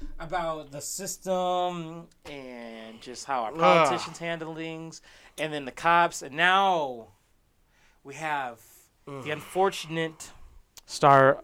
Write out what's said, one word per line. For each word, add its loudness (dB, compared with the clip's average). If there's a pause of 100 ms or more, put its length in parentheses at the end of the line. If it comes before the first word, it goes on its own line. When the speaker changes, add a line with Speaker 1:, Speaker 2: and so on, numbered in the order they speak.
(180)
Speaker 1:
about -6
the -12
system -4 (200)
and -14
just -14
how -2
our -6
Speaker 2:
Ugh. -8
Speaker 1:
politicians 4
handle -6
things, -10 (360)
and -4
then -6
the -8
cops, 2
and -12
now 2 (960)
we -16
have -4 (460)
Speaker 2:
Mm. -12
Speaker 1:
the -6
unfortunate -2 (560)
star 8